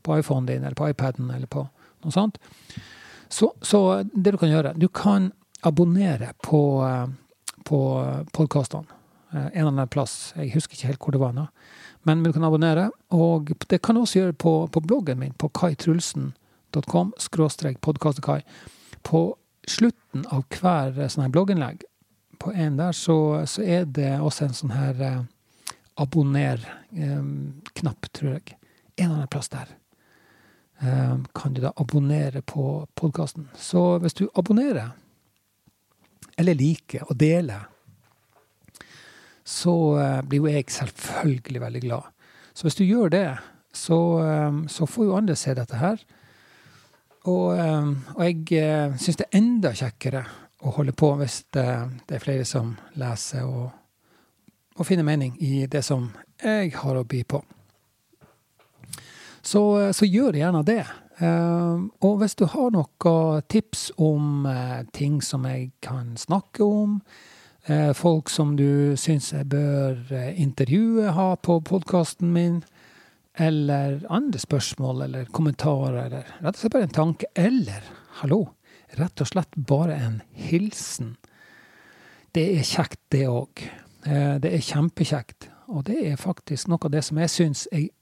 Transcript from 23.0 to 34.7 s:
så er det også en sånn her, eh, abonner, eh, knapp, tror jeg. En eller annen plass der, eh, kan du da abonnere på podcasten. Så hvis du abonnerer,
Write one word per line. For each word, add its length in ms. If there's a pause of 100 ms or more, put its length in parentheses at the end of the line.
så 220
er 180
det 380
også 240
en 100
sånn 160
her, 300
eh, 720 (240)
abonner, 680 (300)
eh, 340 (540)
knapp, 320
tror 240
jeg. 180 (400)
En 80
eller 120
annen 180
plass 180
der, 220 (1040)
eh, 380 (160)
kan 180
du 80
da 160
abonnere 640
på 460 (100)
podcasten. 520 (100)
Så 420
hvis 140
du 240
abonnerer, 560 (1400)